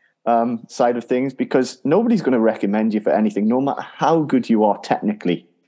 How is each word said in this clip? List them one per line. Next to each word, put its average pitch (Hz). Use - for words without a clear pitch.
um, 117
side 123
of 113
things, 131
because 127
nobody's 208
gonna 131
recommend 107
you 107
for 87
anything, 104
no 123
matter 139
how 160
good 135
you 110
are 101
technically. -